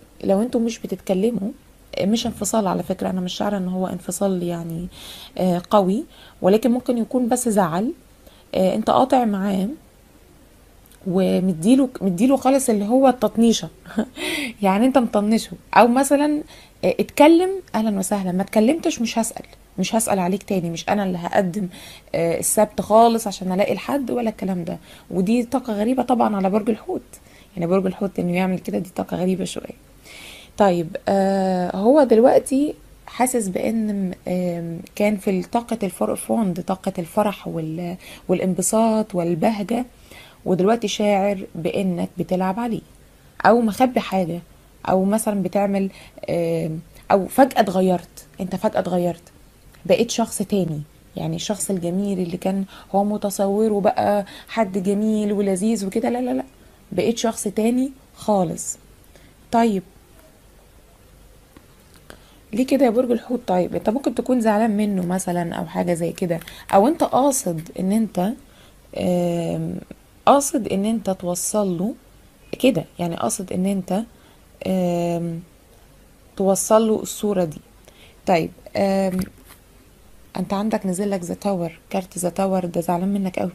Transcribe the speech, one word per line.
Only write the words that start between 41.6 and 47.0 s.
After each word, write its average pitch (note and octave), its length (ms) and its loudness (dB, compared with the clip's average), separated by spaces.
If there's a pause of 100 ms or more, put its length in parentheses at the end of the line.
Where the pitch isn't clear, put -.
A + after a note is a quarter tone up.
بتلعب F#3 420 -2
عليه، A#3 200 -4 (680)
او A3+ 140 6
مخبي A#3+ 400 2
حاجة، F3 400 -2 (480)
او F#3+ 160 4
مثلًا G#3 380 0
بتعمل، G3 480 0 (400)
آم، E3 500 -2 (300)